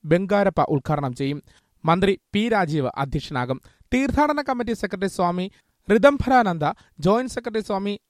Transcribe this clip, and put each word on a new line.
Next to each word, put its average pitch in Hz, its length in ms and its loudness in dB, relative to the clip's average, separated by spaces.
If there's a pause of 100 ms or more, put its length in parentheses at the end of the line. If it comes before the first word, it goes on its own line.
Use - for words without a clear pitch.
ബംഗാരപ്പ 190 640 2
ഉദ്ഘാടനം 143 460 -2
ചെയ്യും. 143 260 -4 (440)
മന്ത്രി 190 300 2 (140)
പി 208 200 0
രാജീവ് 160 480 0
അധ്യക്ഷനാകും. 131 640 -4 (300)
തീർത്ഥാടന 285 520 2
കമ്മിറ്റി 240 320 -4
സെക്രട്ടറി 190 340 -6
സ്വാമി 180 380 -2 (420)
ഋദംഭരാനന്ദ, 226 760 4 (340)
ജോയിന്റ് 220 340 0
സെക്രട്ടറി 220 300 -6
സ്വാമി 202 320 -4 (160)